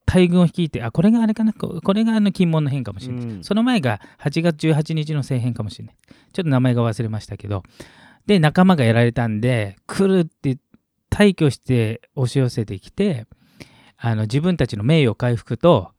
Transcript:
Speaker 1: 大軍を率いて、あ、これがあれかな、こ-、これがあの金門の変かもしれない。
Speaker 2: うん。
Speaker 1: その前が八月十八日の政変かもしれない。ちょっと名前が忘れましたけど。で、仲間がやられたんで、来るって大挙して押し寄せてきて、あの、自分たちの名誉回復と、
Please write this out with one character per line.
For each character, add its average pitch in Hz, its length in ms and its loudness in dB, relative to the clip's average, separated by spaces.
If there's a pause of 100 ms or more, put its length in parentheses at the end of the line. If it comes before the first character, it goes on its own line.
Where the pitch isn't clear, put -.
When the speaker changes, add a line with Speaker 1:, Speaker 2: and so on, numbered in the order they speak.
Speaker 1:
大 180 220 4
軍 175 120 2
を 175 60 6
率 170 160 -2
い 156 80 -2
て、 120 120 -8
あ、 117 80 -6
こ 165 120 -2
れ 208 80 6
が 233 120 2
あ 220 40 2
れ 214 80 0
か 220 100 -2
な、 220 80 0
こ-、 - 300 -8
こ 190 100 0
れ 220 120 0
が 226 120 0
あ 214 40 2
の 202 120 2
金 180 180 0
門 156 140 0
の 135 60 -2
変 135 120 -4
か 104 100 -8
も 92 80 -12
し 127 80 -12
れ 123 60 -8
な 120 80 -8
い。 - 20 -8
Speaker 2:
う 110 160 -10
ん。 82 40 -16
Speaker 1:
そ 202 100 -4
の 226 80 2
前 247 180 2
が 117 200 -2 (180)
八 156 240 -4
月 165 160 0
十 156 140 0
八 151 220 0
日 156 180 -4
の 147 80 -2
政 123 220 -4
変 120 120 -4
か - 80 -8
も 104 80 -6
し - 100 -18
れ 110 60 -14
な - 60 -20
い。 - 40 -20 (360)
ち - 80 -6
ょ - 20 -4
っ - 20 -4
と 156 60 0
名 131 100 4
前 127 140 2
が 120 80 2
忘 117 200 -2
れ 113 60 -4
ま 107 120 -6
し - 60 -18
た - 100 -12
け - 120 -16
ど。 98 140 -4 (640)
で、 202 120 4
仲 151 260 4
間 185 120 6
が 135 80 2
や 113 80 4
ら 117 120 4
れ 120 80 2
た 120 140 -2
ん 107 140 -2
で、 113 360 -2 (100)
来 196 220 0
る 190 120 4
っ 165 40 0
て 139 340 -6 (500)
大 208 240 4
挙 151 180 2
し - 80 -10
て 113 420 -2 (140)
押 127 160 -2
し - 80 -2
寄 127 100 2
せ 117 160 -4
て 101 140 -10
き - 120 -20
て、 165 360 -4 (720)
あ 117 180 -2
の、 107 80 -2
自 110 180 -2
分 175 160 0
た 127 100 0
ち 107 100 -6
の 101 80 -6
名 156 200 4
誉 107 100 2
回 123 220 -2
復 117 200 -8
と、 143 420 2